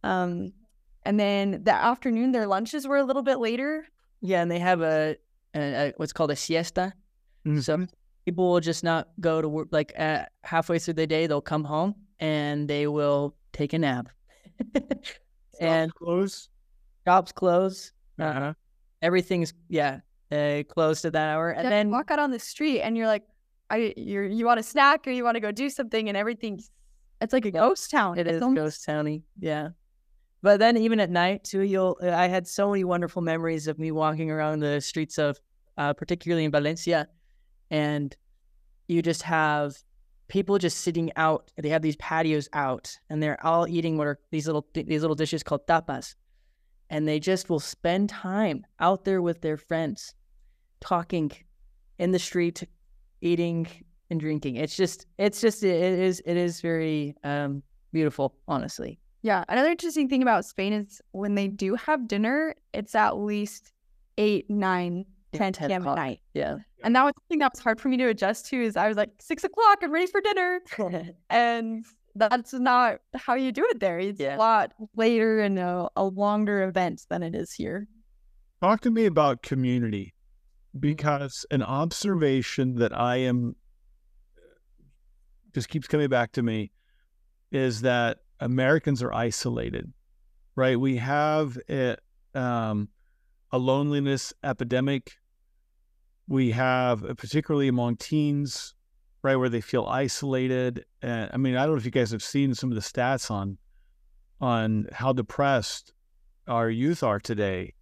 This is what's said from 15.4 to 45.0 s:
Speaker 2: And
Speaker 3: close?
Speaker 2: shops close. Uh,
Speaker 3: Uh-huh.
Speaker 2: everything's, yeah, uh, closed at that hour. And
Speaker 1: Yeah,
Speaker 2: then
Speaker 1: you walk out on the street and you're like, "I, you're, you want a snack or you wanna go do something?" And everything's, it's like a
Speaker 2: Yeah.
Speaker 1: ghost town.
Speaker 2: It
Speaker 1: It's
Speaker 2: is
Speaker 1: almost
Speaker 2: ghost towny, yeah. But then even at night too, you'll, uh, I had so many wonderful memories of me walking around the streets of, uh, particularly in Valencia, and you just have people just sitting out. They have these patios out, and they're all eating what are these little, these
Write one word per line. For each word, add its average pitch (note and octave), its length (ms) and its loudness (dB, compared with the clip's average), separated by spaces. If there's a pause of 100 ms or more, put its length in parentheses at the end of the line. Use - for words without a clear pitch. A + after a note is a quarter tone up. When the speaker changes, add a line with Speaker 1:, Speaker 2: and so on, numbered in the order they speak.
Speaker 2:
And E3 320 2
Speaker 3:
close? F3 560 -4 (560)
Speaker 2:
shops F3+ 260 4
close. F#3 600 0 (280)
Uh, D#3+ 40 -4
Speaker 3:
Uh-huh. D3 300 -4 (500)
Speaker 2:
everything's, F3 500 0 (160)
yeah, C#3+ 300 0 (320)
uh, D3 360 0
closed D#3 380 0
at D#3+ 80 -2
that D#3 220 0
hour. E3 160 0
And - 140 -4
Speaker 1:
Yeah, B3+ 40 0
Speaker 2:
then G#3 180 4
Speaker 1:
you G#3 60 0
walk C4+ 160 -2
out D4+ 100 2
on D4 120 2
the A#3 80 -4
street D4 420 -2
and A3+ 160 -2
you're A3+ 100 0
like, G#3+ 160 2 (460)
"I, A3 260 0
you're, G3+ 300 -4
you A3 200 -2
want A#3 140 4
a A3 40 -6
snack C#4+ 440 4
or C4+ 40 -2
you B3 120 -2
wanna A#3 160 2
go G#3 120 -2
do B3+ 180 -2
something?" A3+ 400 -2
And G3+ 80 -2
everything's, A3 520 -4 (520)
it's A3+ 120 -2
like B3 120 2
a G#3 40 0
Speaker 2:
Yeah. F3 120 -2
Speaker 1:
ghost E4+ 300 2
town. G3 260 2
Speaker 2:
It F3 100 0
Speaker 1:
It's E3 100 0
Speaker 2:
is - 40 0
Speaker 1:
almost B3+ 160 2
Speaker 2:
ghost D3+ 280 -4
towny, D3+ 380 -2 (160)
yeah. D#3 300 -4 (720)
But G3+ 180 8
then A#3 180 6
even A3+ 220 4
at F#3 100 2
night F3 340 2
too, G3 180 -2
you'll, F#3+ 400 2
uh, F3+ 80 0
I F3 180 4
had F3+ 200 0
so G3+ 220 0
many G3 140 0
wonderful F3 380 -2
memories E3 460 -2
of D3+ 120 -4
me D#3+ 120 -4
walking D#3 400 0
around D#3 280 -2
the D3 220 0
streets - 360 -6
of, D3 220 0 (380)
uh, D3 160 0
particularly E3 520 -2
in D3+ 60 0
Valencia, D3+ 560 0 (640)
and D3 440 -2 (720)
you E3+ 140 2
just E3 220 -2
have D3+ 520 0 (520)
people G3 320 2
just F3 220 0
sitting E3 340 -2
out. D#3+ 420 0
They D3+ 120 -4
have D#3 120 2
these D#3 140 0
patios D#3+ 580 0
out, C3+ 420 -4 (140)
and D3+ 140 -2
they're D3+ 200 -4
all E3 240 2
eating E3 300 -2
what D3+ 80 0
are C#3+ 140 -4 (100)
these D#3 160 -4
little, D3+ 300 -2
these D#3 260 -2